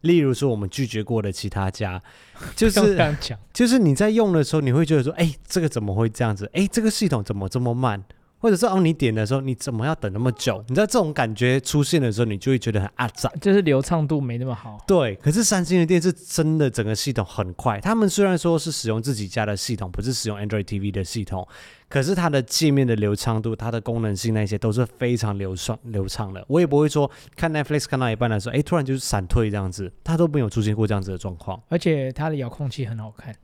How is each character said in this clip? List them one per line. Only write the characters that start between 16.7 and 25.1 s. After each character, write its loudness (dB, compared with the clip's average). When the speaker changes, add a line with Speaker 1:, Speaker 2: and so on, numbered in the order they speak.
Speaker 1:
个 0
系 -4
统 0
很 -4
快。 -2
他 0
们 4
虽 2
然 2
说 2
是 -4
使 -6
用 0
自 -2
己 -4
家 -2
的 -2
系 -4
统， -8
不 -6
是 -2
使 -4
用 -6
Android -2
T -4
V -2
的 -4
系 -6
统， -8
可 0
是 0
它 0
的 2
界 0
面 4
的 2
流 2
畅 -2
度、 -4
它 -8
的 -4
功 -4
能 0
性 -2
那 2
些 -2
都 0
是 0
非 -2